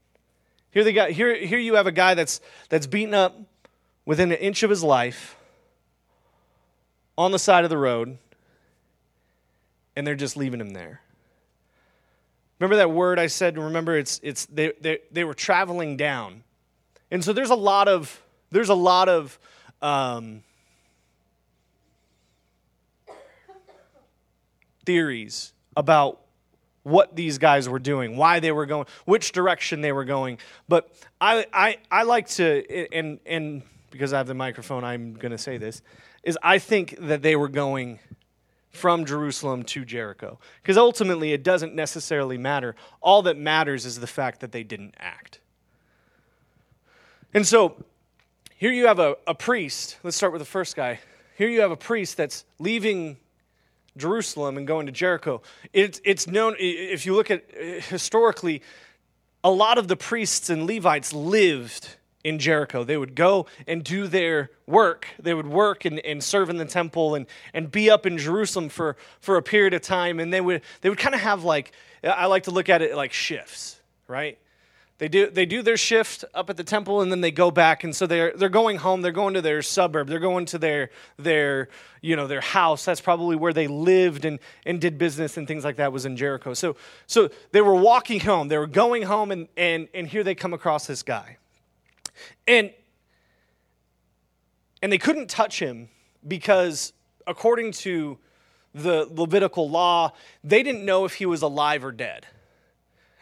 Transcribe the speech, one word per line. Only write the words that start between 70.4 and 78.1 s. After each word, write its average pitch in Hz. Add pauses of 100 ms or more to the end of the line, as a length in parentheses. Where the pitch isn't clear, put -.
would, 180 (200)
they 185
would 196
kinda 269
have, 196
like, 151 (320)
I 180
like 190
to 190
look 180
at 170
it 147
like 135
shifts, - (300)
right? 139 (600)
They 156
do, 196
they 180
do 208
their 226
shift -
up 180
at 180
the 170
temple, 202
and 185
then 185
they 170
go 175
back. 160
And 156
so 185
they're, 165